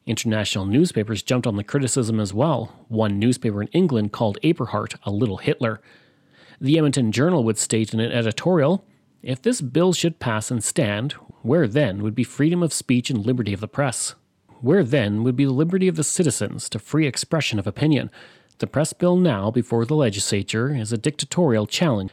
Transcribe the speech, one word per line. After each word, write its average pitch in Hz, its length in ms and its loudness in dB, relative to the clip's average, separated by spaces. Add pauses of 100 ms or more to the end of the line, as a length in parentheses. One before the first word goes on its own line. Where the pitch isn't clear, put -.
International 107 580 -2
newspapers 110 580 0
jumped 127 240 0
on 107 100 0
the 101 80 -4
criticism 123 560 -2
as 95 120 -4
well. 131 400 -2 (160)
One 107 300 0
newspaper 110 420 0
in 104 120 -6
England 131 400 2
called 104 300 -2
Aberhart 113 600 -2
a 101 80 -6
little 101 280 0
Hitler. 117 420 -2 (800)
The 143 180 2
Edmonton 135 340 2
Journal 139 320 2
would 110 140 0
state 110 340 -2
in 110 80 0
an 117 120 -2
editorial, 147 760 0 (360)
"If 131 200 -6
this 247 180 0
bill 160 320 2
should - 280 -2
pass 107 300 -2
and 120 140 -2
stand, 113 480 -2 (300)
where 139 260 2
then 104 340 0
would 107 120 -2
be 123 100 0
freedom 170 380 0
of 160 100 0
speech - 380 0
and 107 160 -2
liberty 120 260 0
of 98 80 -4
the - 80 -8
press? - 460 -4 (460)
Where 160 220 4
then 110 420 2
would 127 120 2
be 139 80 2
the 135 60 2
liberty 175 380 2
of 165 80 -2
the 156 80 -2
citizens - 640 -2
to 110 80 -8
free 156 280 0
expression 131 520 -2
of 95 80 -2
opinion? 143 440 0 (500)
The 107 60 -4
press 151 280 0
bill 180 220 2
now 117 360 2
before 117 320 0
the 143 100 -2
legislature 110 800 0
is 110 160 -4
a 117 80 -2
dictatorial 139 680 0
challenge 107 460 0